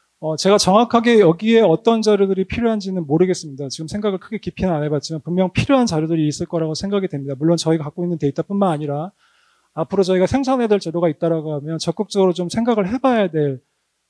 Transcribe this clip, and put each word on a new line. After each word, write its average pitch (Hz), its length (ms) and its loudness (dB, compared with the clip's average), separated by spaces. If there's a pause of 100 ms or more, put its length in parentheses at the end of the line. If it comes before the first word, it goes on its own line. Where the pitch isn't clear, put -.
(220)
어, 156 160 -4
제가 196 200 4
정확하게 233 600 4
여기에 214 420 4
어떤 220 400 2
자료들이 196 440 2
필요한지는 196 600 -4
모르겠습니다. 151 640 0
지금 160 200 -10
생각을 202 300 -4
크게 208 200 -10
깊이는 180 340 -4
안 147 120 -2
해봤지만 151 380 -4
분명 180 300 -2
필요한 262 340 2
자료들이 160 420 0
있을 160 180 -4
거라고 160 280 -4
생각이 196 360 -4
됩니다. 139 280 -8
물론 160 200 2
저희가 160 260 0
갖고 147 220 -8
있는 175 120 -4
데이터뿐만 170 540 -2
아니라 151 400 -6 (600)
앞으로 190 300 -2
저희가 185 220 2
생산해야 254 420 0
될 208 120 2
자료가 170 300 -2
있다라고 156 460 -2
하면 151 220 -6
적극적으로 190 540 0
좀 175 160 -4
생각을 214 460 0
해봐야 240 360 0
될, 147 300 -2 (500)